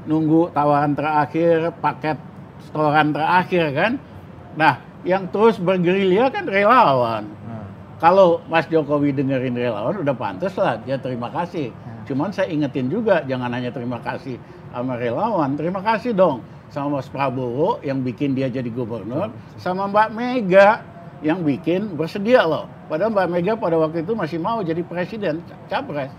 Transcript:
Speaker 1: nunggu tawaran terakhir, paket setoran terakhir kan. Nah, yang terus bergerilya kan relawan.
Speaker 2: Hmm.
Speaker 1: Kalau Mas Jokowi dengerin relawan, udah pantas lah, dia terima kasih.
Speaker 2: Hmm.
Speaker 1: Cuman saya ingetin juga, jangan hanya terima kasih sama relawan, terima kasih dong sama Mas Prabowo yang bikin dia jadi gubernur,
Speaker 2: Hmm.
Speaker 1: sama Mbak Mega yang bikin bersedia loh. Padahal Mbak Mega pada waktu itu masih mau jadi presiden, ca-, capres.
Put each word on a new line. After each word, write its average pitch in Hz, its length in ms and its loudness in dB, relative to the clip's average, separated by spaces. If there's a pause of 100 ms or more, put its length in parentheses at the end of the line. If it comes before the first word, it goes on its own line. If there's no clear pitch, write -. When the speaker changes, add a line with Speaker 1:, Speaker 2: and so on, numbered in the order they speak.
Speaker 1:
nunggu 160 480 2
tawaran 147 440 2
terakhir, 160 840 2
paket 151 360 -2 (480)
setoran 151 480 2
terakhir 170 600 2
kan. 175 200 2 (640)
Nah, 151 240 4 (240)
yang 180 240 0
terus 214 280 4
bergerilya 185 720 2
kan 214 160 -2
relawan. 185 840 4
Speaker 2:
Hmm. 107 420 -14 (320)
Speaker 1:
Kalau 170 480 6
Mas 160 200 0
Jokowi 147 440 2
dengerin 131 420 0
relawan, 120 460 -2
udah 143 120 0
pantas 113 440 -4
lah, 170 220 0
dia 131 180 -6
terima 120 340 -6
kasih. 151 440 -6
Speaker 2:
Hmm. - 300 -14
Speaker 1:
Cuman 147 280 -2
saya 190 160 0
ingetin 147 400 -2
juga, 190 360 2
jangan 127 260 -4
hanya 123 220 -4
terima 120 280 -6
kasih 123 360 -8 (340)
sama 127 240 -6
relawan, 139 600 -2
terima 175 260 -4
kasih 226 320 0
dong 175 320 2 (240)
sama 143 300 -4
Mas 127 100 -10
Prabowo 131 720 -2
yang 135 240 -4
bikin 131 300 -2
dia 131 160 -2
jadi 123 160 -4
gubernur, 117 640 -6
Speaker 2:
Hmm. - 80 -16 (160)
Speaker 1:
sama 190 320 -4
Mbak 208 240 4
Mega 214 720 6 (400)
yang 165 180 0
bikin 165 540 0
bersedia 202 480 2
loh. 143 240 0 (180)
Padahal 175 240 0
Mbak 196 200 2
Mega 180 260 0
pada 175 240 0
waktu 160 240 0
itu 196 100 -4
masih 175 240 -4
mau 185 240 -2
jadi 165 220 -2
presiden, 175 580 -4
ca-, - 380 -8
capres. 143 400 -6